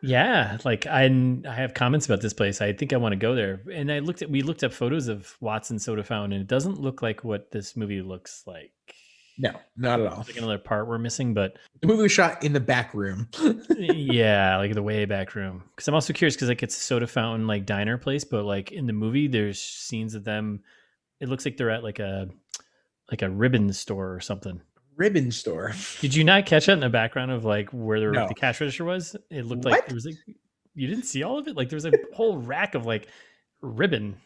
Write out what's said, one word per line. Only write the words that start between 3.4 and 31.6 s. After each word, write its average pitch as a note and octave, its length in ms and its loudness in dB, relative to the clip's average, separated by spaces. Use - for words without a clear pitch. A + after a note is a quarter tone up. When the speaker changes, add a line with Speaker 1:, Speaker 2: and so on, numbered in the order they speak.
Speaker 1:
And D3+ 200 -4
I D3 80 0
looked E3 240 -6
at, D#3 80 -8
we C#3 120 2
looked D#3+ 200 -2
up B2+ 100 0
photos B2+ 360 -2
of G#2 320 -8
Watson's A2 440 -6
Soda G#2+ 200 -4
Fountain, G#2 300 -4
and G2 60 -2
it G2 60 -6
doesn't D3 340 0
look C3+ 220 -6
like A2 220 -4
what G#2 260 -6
this G2+ 260 -10
movie G2+ 240 -4
looks F#2 460 -14
like. F2 240 -18
Speaker 2:
No, B2 120 0
not A#2+ 240 2
at G#2+ 60 2
all. F2 120 -2
Speaker 1:
There's, A2 100 -10
like, A2+ 80 -12
another A2+ 220 -2
part G#2+ 280 -2
we're A#2 120 -4
missing, A#2 360 -2
but G2 240 0
Speaker 2:
The D#3+ 80 2
movie G#3+ 140 6
was G3+ 100 6
shot E3+ 320 4
in D3 80 2
the C#3 80 4
back B2 340 0
room. G2+ 380 -4
<laughs> D#4 440 2
Speaker 1:
Yeah, A#2 800 4
like, G2+ 140 0
the G#2 120 -2
way G#2+ 200 0
back G2 300 -4
room. F#2+ 300 -8
'Cause - 120 -4
I'm C#3+ 60 2
also D#3+ 180 2
curious, D3 240 2
'cause, B2+ 120 -2
like, A#2+ 140 0
it's - 140 -6
a - 40 -8
soda A#2+ 280 0
fountain, A2+ 400 -2
like, G2+ 180 -2
diner G#2+ 320 -2
place, C#3 240 -4
but, G#2+ 220 -4
like, G2 260 -4
in D3 160 -6
the A2+ 60 -2
movie, A2+ 340 0
there's G#2+ 340 0
scenes A2 540 -8
of G#2+ 80 -10
them. G#2+ 380 -4
It C3 80 -8
looks C3 160 -6
like C3+ 120 -6
they're A#2 140 0
at, A#2 120 -2
like, G#2+ 160 -8
a, G2 300 -6
like, A2 120 -4
a G2 80 -2
ribbon G#2+ 420 4
store F#2+ 420 -6
or F2+ 60 -10
something. F#2+ 400 -10
Speaker 2:
Ribbon E3 340 2
store. G2+ 440 -6
Speaker 1:
Did C#3 120 0
you D#3 120 4
not G3 200 8
catch D#3 220 6
that G3 60 8
in F3 80 6
the C3 80 2
background A#2+ 420 0
of, A#2 140 -2
like, G#2 260 2
where A2 300 0
the, G#2+ 100 2
Speaker 2:
No. G#2+ 160 2
Speaker 1:
the A2 80 -4
cash B2+ 260 0
register C#3 240 -4
was? F3+ 300 -4
It C3+ 160 -8
looked A#2+ 180 -4
like C3 100 4
Speaker 2:
What? B4+ 120 4
Speaker 1:
there C3 80 -8
was, A#2 120 -6
like, D#3+ 100 -10
you C3+ 140 -4
didn't A3 160 -4
see C3+ 180 -4
all A#3+ 160 -4
of D4 80 -8
it? C4+ 100 -8
Like, B2+ 120 -2